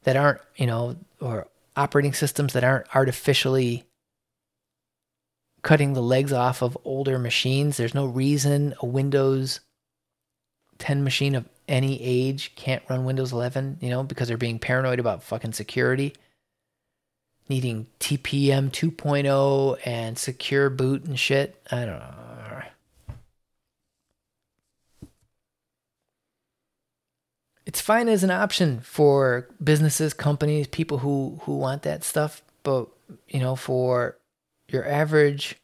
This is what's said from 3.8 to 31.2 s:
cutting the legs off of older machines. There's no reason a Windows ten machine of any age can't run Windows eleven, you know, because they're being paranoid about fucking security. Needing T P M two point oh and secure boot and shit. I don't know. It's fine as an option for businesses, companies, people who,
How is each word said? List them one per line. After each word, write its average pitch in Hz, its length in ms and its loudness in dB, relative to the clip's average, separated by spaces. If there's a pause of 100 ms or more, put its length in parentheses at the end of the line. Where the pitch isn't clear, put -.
cutting 143 320 4
the 131 80 0
legs 131 320 2
off 127 280 2
of 123 220 -2
older 135 360 -2
machines. 131 580 0
There's 117 160 -2
no 139 140 0
reason 143 760 2
a - 40 -4
Windows 135 760 0 (1160)
ten 143 240 -2
machine 139 320 0
of 120 120 -4 (200)
any 135 340 0
age 127 540 -2
can't - 340 -4
run 127 160 -2
Windows 131 260 -2
eleven, 131 480 -4
you 123 100 -6
know, 127 120 -2
because 135 260 -4
they're 117 100 -2
being 117 200 -2
paranoid 127 420 0
about 110 220 -2
fucking 113 320 -6
security. 127 640 -2 (1300)
Needing 123 380 -4 (140)
T - 180 -2
P 139 340 2
M 135 200 2
two - 180 0
point 143 380 0
oh 139 580 2
and 117 320 -6
secure 139 540 0
boot 131 320 -2
and 143 160 -6
shit. 139 420 0 (100)
I 123 140 -4
don't 85 140 -8
know. 65 180 -18 (4000)
It's - 160 -8
fine 233 300 2
as 202 140 4
an 190 80 4
option 180 500 0
for 135 680 4 (160)
businesses, 151 500 2
companies, 147 540 0
people 160 300 -4
who, 139 460 -2